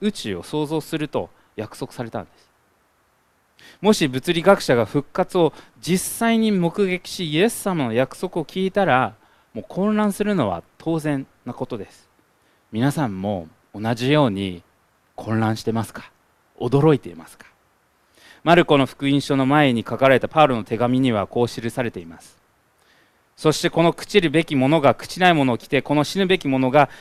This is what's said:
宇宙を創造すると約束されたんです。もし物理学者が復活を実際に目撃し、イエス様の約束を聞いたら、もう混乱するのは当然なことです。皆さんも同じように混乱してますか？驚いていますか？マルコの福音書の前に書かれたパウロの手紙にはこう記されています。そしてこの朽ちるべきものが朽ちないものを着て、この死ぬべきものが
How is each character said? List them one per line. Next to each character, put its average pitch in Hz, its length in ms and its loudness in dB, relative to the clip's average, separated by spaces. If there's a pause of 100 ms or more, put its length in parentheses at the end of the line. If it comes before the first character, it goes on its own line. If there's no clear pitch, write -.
宇 208 100 -2
宙 101 240 -8
を - 80 -10
創 151 220 -4
造 151 160 -4
す - 160 -8
る 151 100 -6
と 95 220 -6 (260)
約 - 240 -12
束 131 140 -12
さ 123 100 -10
れ 113 60 -10
た 113 120 -10
ん 85 40 -14
で - 120 -20
す。 - 120 -20 (1300)
も 208 140 4
し 170 160 2
物 131 240 -4
理 170 80 -2
学 190 180 4
者 139 160 2
が 117 100 2
復 - 280 -4
活 - 240 -2
を 165 160 2 (260)
実 170 380 -4
際 226 200 2
に 220 140 2
目 185 340 0
撃 180 240 -6
し、 - 220 -8
イ 151 60 0
エ 190 100 4
ス 233 140 -2
様 175 240 -2
の 113 80 -4
約 127 260 -2
束 180 220 -6
を - 20 -4
聞 190 240 -4
い 185 60 -4
た 202 100 2
ら、 127 320 2 (380)
も 113 80 -10
う - 40 -12
混 208 300 -2
乱 208 160 0
す 196 140 -4
る 208 100 -2
の 123 140 0
は 87 120 -6 (160)
当 165 220 -4
然 143 260 -4 (200)
な 123 80 -10
こ 131 120 -8
と 123 120 -10
で 95 120 -12
す。 - 200 -20 (640)
皆 123 180 0
さ 143 160 -4
ん 95 140 -6
も 95 260 -4 (260)
同 110 220 -4
じ 123 160 -2
よ 151 140 4
う 120 40 2
に 95 320 -6 (540)
混 110 240 -4
乱 110 160 0
し - 80 -14
て 113 80 -4
ま 110 140 -2
す - 80 -18
か？ - 180 -18 (480)
驚 139 340 4
い 127 60 0
て - 100 -16
い 85 60 -18
ま 80 120 -20
す - 100 -20
か？ - 100 -20 (960)
マ 165 120 6
ル 170 100 4
コ 147 120 4
の 135 80 2
福 - 200 -10
音 139 160 2
書 139 160 -2
の 135 80 2
前 143 260 4
に 117 160 -2
書 117 100 -8
か 135 120 4
れ 127 100 6
た - 80 -6
パ 156 160 4
ウ 147 60 6
ロ 123 80 0
の 104 80 -6
手 113 120 -6
紙 123 220 0
に 131 140 2
は 98 140 0
こ 120 160 -2
う 117 40 -2
記 117 220 -8
さ 131 120 -6
れ 117 100 -4
て 92 100 -12
い 85 40 -16
ま 82 140 -20
す。 - 240 -20 (960)
そ 156 140 2
し - 100 -2
て 170 80 0
こ 165 140 0
の 165 80 4
朽 - 140 -10
ち 208 160 2
る 165 80 0
べ 160 160 0
き 156 100 -6
も 131 140 2
の 160 100 4
が 135 160 6
朽 - 120 -16
ち - 120 -12
な 180 80 4
い 180 60 6
も 147 100 4
の 127 80 2
を 113 60 -2
着 - 100 -14
て、 135 140 0
こ - 120 -2
の 147 120 2
死 - 140 -6
ぬ 196 60 2
べ 180 120 2
き 156 100 -4
も 135 100 0
の 131 140 0
が 143 180 6 (120)